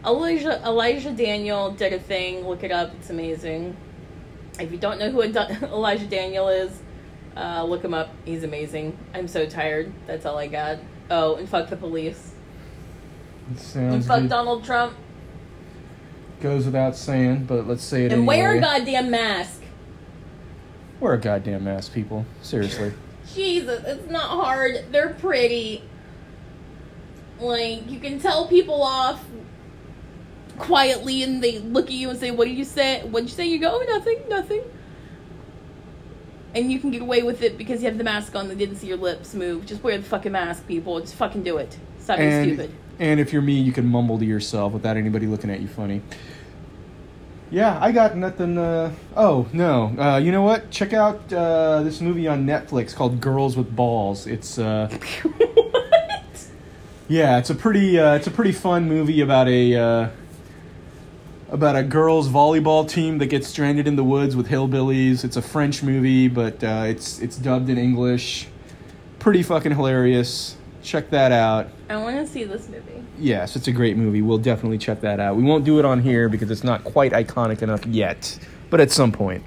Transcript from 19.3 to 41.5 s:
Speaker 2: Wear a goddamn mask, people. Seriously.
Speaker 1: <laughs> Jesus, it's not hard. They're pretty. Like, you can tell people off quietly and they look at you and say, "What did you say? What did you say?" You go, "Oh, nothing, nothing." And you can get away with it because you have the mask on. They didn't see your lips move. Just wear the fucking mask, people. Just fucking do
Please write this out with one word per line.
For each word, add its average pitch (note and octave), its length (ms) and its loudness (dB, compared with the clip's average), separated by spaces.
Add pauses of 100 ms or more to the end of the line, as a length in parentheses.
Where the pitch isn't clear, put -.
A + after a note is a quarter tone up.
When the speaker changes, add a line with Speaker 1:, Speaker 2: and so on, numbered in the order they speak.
Speaker 2:
Wear G#3 160 0
a A2+ 40 0
goddamn G2+ 460 -2
mask, G2 280 -6
people. A2 320 -6 (180)
Seriously. G#2 500 -4 (200)
Speaker 1:
<laughs> - 220 -18
Jesus, F4 500 -2
it's C#4+ 260 -8
not D#4+ 120 -4 (220)
hard. C4 480 -2
They're D4+ 220 4
pretty. A#3+ 680 0 (1600)
Like, A#3 500 -4
you C4 100 -12
can C#4 200 -8
tell D#4 280 0
people D#4 340 6
off C4 400 2 (1400)
quietly C4 640 2
and C4 220 -2
they A3+ 140 0
look A#3 280 0
at C4 60 -10
you B3+ 160 -6
and B3+ 100 -6
say, B3 120 -4
"What A#3+ 180 2
did B3+ 80 -6
you C4+ 80 -4
say? C4+ 400 0
What A3+ 160 -2
did A#3+ 100 -8
you - 60 -14
say?" F4 100 -2
You E4 120 0
go, E4 220 0
"Oh, B4+ 120 -2
nothing, A#4 360 0
nothing." G#4 340 -4 (1900)
And B3 180 0
you C4 80 0
can C#4 100 -2
get A#3+ 120 -6
away A#3+ 200 2
with A#3+ 200 -2
it A3+ 160 0
because A#3 240 -6
you B3+ 60 0
have A3 100 -4
the A3+ 60 -4
mask G#3 300 -4
on. G3 140 -6
They F#3+ 60 -10
didn't G3 220 -4
see G3 100 -14
your F#3 100 -6
lips F3+ 380 -6
move. F3 320 -6
Just G#3 180 -12
wear G#3 140 0
the G3+ 60 -8
fucking G3 280 -4
mask, F3 340 -4
people. E3+ 340 -4
Just - 160 -14
fucking G3+ 260 -4
do E3+ 160 -2